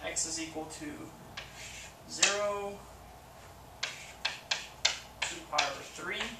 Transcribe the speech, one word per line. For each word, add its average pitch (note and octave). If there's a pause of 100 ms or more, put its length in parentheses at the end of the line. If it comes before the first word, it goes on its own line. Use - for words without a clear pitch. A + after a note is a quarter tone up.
x D#3+
is D#3+
equal D#3
to D3 (1160)
zero, G3+ (2500)
two E3+ (100)
pi D3
over C#3+
three G3+ (160)